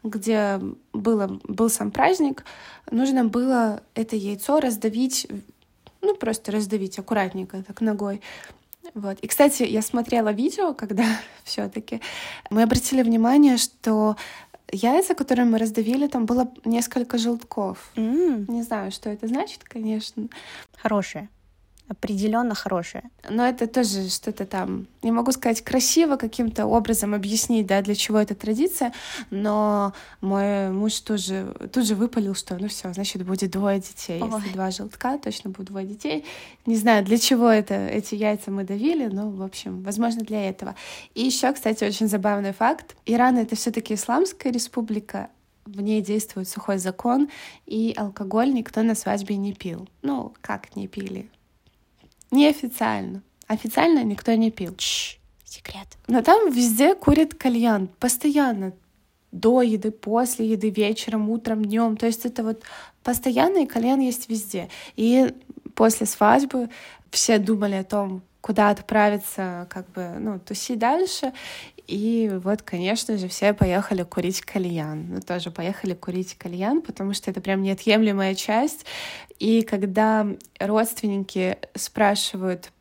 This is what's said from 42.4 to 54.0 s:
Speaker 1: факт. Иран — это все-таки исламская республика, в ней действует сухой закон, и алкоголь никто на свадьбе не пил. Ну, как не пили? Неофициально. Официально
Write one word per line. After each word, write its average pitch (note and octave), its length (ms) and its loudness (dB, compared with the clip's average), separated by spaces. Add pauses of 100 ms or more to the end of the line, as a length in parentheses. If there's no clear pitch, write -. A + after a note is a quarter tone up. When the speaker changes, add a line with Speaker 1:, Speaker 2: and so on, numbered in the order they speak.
Speaker 1:
факт. B3+ 540 -2
Иран — B3 320 4
это A3 180 0
все-таки A3 380 -4
исламская C4+ 580 -2
республика, A3 760 -6 (360)
в G3+ 140 -14
ней G#3+ 220 2
действует G3 480 -4
сухой G3+ 300 -4
закон, A#3+ 500 0 (360)
и A3 300 -2
алкоголь G#3 580 0
никто A3 300 -2
на A3+ 100 2
свадьбе G#3 440 -2
не G3 160 -4
пил. F3 340 -10 (140)
Ну, C4+ 400 -4
как - 340 -10
не G3 140 -8
пили? G3 400 -10 (1040)
Неофициально. A3 880 2 (260)
Официально C4+ 560 2